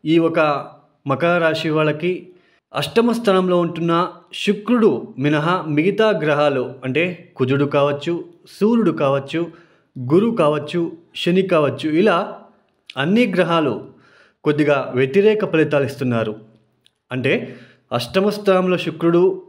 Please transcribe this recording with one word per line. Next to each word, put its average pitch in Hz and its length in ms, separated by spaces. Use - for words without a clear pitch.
ఈ 165 140
ఒక 165 200
మకర 170 300
రాశి 160 320
వాళ్ళకి 156 580
అష్టమ 233 360
స్థానంలో 185 480
ఉంటున్న 170 480
శుక్రుడు 202 720
మినహా 151 480
మిగతా 190 420
గ్రహాలు 147 600
అంటే 160 520
కుజుడు 139 300
కావచ్చు, 143 600
సూర్యుడు 214 320
కావచ్చు, 151 560
గురు 208 160
కావచ్చు, 156 600
శని 180 260
కావచ్చు, 156 480
ఇలా 180 460
అన్ని 202 300
గ్రహాలు 165 720
కొద్దిగా 143 520
వ్యతిరేక 196 500
ఫలితాలు 151 400
ఇస్తున్నారు. 117 500
అంటే 131 440
అష్టమ 190 360
స్థానంలో 185 480
శుక్రుడు 170 720